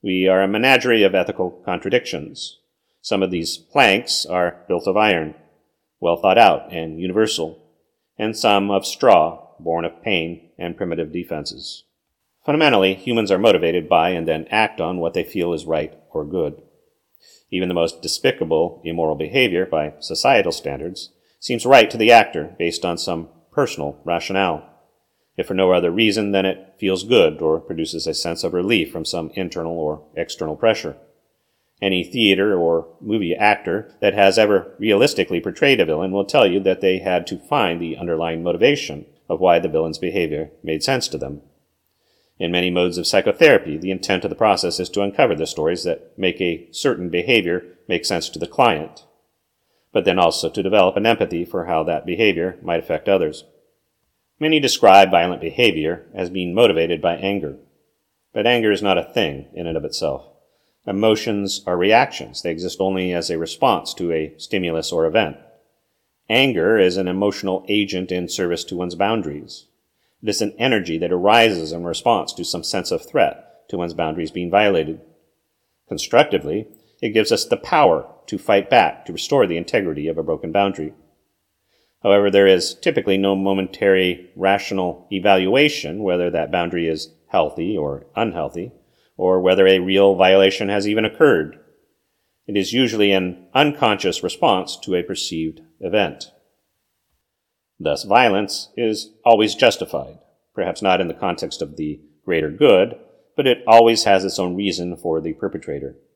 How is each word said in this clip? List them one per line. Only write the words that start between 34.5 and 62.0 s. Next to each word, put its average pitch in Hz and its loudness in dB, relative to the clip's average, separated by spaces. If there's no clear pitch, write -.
realistically 101 2
portrayed 123 2
a 87 4
villain 80 -4
will 98 -2
tell 123 2
you 95 2
that 95 0
they 92 2
had 90 -2
to 95 -10
find 90 -2
the 82 -8
underlying 82 -4
motivation 87 -2
of 80 -2
why 87 4
the 85 -4
villain's 80 -2
behavior 80 -6
made 80 -6
sense 131 -2
to 76 -10
them. 69 -10
In 85 -4
many 90 0
modes 87 0
of 85 -6
psychotherapy, 101 2
the 90 -6
intent 92 -2
of 104 -6
the - -8
process 104 0
is 90 -6
to - -2
uncover 101 0
the 80 -4
stories 85 -4
that - -6
make 92 -2
a 85 -4
certain 90 -4
behavior 90 0
make 87 -2
sense 87 -4
to 80 -14
the 82 -6
client, 87 -2
but 92 -2
then 92 0
also 85 2
to 104 -6
develop 95 4
an 104 0
empathy 92 0
for 87 -6
how 82 -2
that 82 -4
behavior 90 0
might 85 -2
affect 82 -4
others. 87 0
Many 156 2
describe 98 6
violent 87 2
behavior 82 -2
as 90 -6
being 90 -6
motivated 82 2
by 85 -2
anger, 85 -6
but - -2
anger 117 2
is 98 0
not 98 2
a 82 -2
thing 73 -4
in 85 -8
and 80 -4
of 73 -6
itself. 69 -6
Emotions 104 -2
are 90 -2
reactions. 110 0